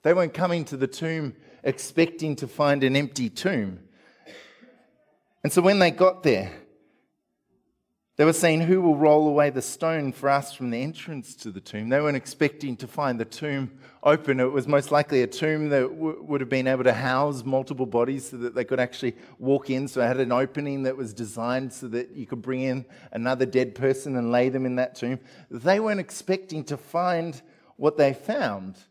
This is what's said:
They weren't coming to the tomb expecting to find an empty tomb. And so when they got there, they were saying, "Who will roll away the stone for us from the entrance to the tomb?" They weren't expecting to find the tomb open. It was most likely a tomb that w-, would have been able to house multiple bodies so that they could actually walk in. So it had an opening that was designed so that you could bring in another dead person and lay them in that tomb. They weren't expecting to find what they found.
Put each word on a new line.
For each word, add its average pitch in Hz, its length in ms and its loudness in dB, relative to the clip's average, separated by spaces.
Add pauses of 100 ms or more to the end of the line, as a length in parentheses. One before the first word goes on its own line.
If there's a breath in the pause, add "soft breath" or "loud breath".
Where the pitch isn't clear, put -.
They 170 100 6
weren't 175 200 2
coming 170 320 -2
to 135 120 -10
the 131 100 0
tomb 160 480 -6 (280 loud breath)
expecting 156 720 -2
to 131 100 -8
find 143 360 2
an 131 120 2
empty 131 340 -2
tomb. 104 520 -4 (1600 loud breath)
And 151 100 -2
so 180 80 6
when 196 160 6
they 175 140 6
got 185 320 2
there, 95 280 2 (1700)
they 147 80 6
were 160 80 6
saying, 165 280 4
"Who 185 200 4
will 160 160 6
roll 151 300 6
away 147 220 4
the 131 120 -4
stone 156 500 -4
for 139 180 -2
us 139 240 0
from 123 160 -8
the 117 120 -4
entrance 151 560 -10
to 113 120 -12
the 95 120 -12
tomb?" 107 280 -10
They 139 120 4
weren't 147 160 0
expecting 143 600 -4
to 127 100 -14
find 131 320 -2
the 113 60 -2
tomb 139 540 -8 (240 loud breath)
open. 147 360 4
It 127 120 2
was 135 160 -2
most 143 240 2
likely 147 320 2
a 117 40 0
tomb 156 420 -2
that 139 120 2
w-, 156 400 -4
would 147 200 -4
have 120 80 -6
been 131 180 0
able 131 160 0
to 123 100 8
house 131 500 0
multiple 131 440 -2
bodies 123 420 -2
so 127 80 -14
that 120 160 -6
they 123 120 -2
could 131 140 -2
actually 123 360 -4 (240 loud breath)
walk 135 320 -2
in. 135 160 -2
So 131 140 -2
it 117 60 4
had 127 120 0
an 123 120 0
opening 139 520 -2
that 131 140 -2
was 117 160 -8
designed 120 600 -6
so 131 140 -14
that 120 240 -6
you 120 160 -14
could 123 140 -10
bring 131 200 -4
in 131 240 -4 (260 loud breath)
another 123 340 0
dead 123 280 0
person 135 420 -2
and 120 160 -2
lay 123 180 4
them 131 180 -2
in 123 80 -4
that 127 200 -2
tomb. 123 240 -6 (300 loud breath)
They 175 300 0
weren't 214 200 -2
expecting 185 680 -6
to 147 120 -8
find 170 640 -4 (360 soft breath)
what 147 200 2
they 139 160 6
found. 110 640 -4 (140)